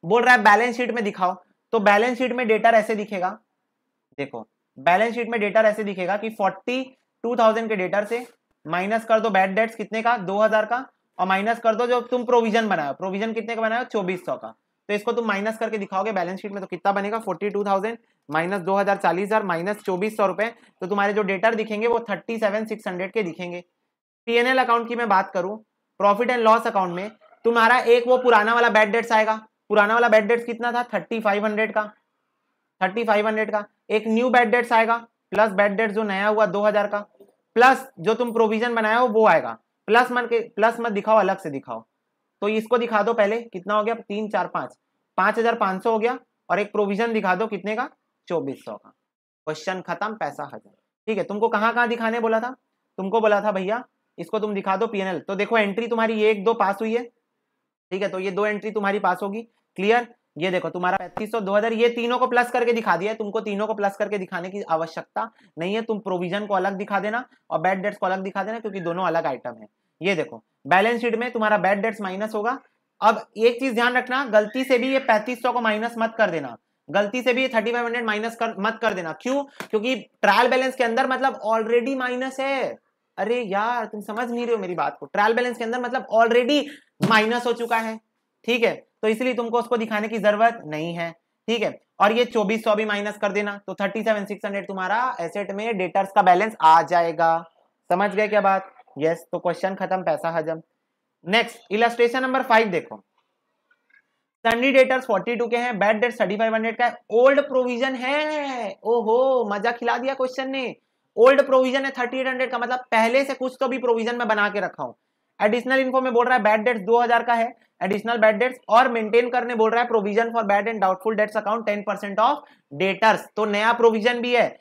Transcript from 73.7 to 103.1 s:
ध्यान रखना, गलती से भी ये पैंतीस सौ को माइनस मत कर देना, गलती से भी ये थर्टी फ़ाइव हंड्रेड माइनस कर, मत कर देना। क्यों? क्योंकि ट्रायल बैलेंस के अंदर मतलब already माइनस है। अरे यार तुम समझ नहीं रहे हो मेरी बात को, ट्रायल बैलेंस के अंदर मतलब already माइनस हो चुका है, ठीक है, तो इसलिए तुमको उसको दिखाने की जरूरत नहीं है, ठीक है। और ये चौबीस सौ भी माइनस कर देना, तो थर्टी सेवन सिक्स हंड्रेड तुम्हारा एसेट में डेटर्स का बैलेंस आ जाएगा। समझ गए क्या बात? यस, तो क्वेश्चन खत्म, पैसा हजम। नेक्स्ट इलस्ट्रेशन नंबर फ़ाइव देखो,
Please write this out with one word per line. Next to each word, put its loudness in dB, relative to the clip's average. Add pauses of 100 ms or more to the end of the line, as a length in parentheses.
ध्यान 2
रखना, 0
गलती 2
से 2
भी 0
ये 2
पैंतीस 0
सौ 0
को 0
माइनस -2
मत -2
कर 2
देना, -8 (340)
गलती 0
से 0
भी 0
ये 0
थर्टी 0
फ़ाइव -2
हंड्रेड -4
माइनस 0
कर, -4
मत -2
कर 2
देना। -6 (100)
क्यों? 0 (180)
क्योंकि -2
ट्रायल 2
बैलेंस 0
के -2
अंदर 0
मतलब -2
already 0
माइनस -6
है। -4 (400)
अरे -2
यार -2
तुम -12
समझ -6
नहीं -4
रहे 0
हो -4
मेरी -6
बात -4
को, -14
ट्रायल 0
बैलेंस -2
के -8
अंदर -4
मतलब -6
already 4 (400)
माइनस 2
हो 0
चुका -4
है, -4 (500)
ठीक 2
है, 4 (280)
तो 0
इसलिए 0
तुमको -2
उसको -2
दिखाने -4
की -6
जरूरत 2
नहीं -6
है, -8 (360)
ठीक -2
है। -4 (200)
और 6
ये 2
चौबीस -2
सौ 2
भी -2
माइनस -6
कर -2
देना, -4
तो -12
थर्टी -4
सेवन 0
सिक्स -10
हंड्रेड -6
तुम्हारा -2
एसेट -6
में -4
डेटर्स -2
का 4
बैलेंस 4
आ 8
जाएगा। 2 (520)
समझ 2
गए 0
क्या 2
बात? 0 (280)
यस, -2
तो -6
क्वेश्चन -4
खत्म, -4
पैसा -2
हजम। -4 (640)
नेक्स्ट -2
इलस्ट्रेशन 2
नंबर -2
फ़ाइव 4
देखो, -6 (1500)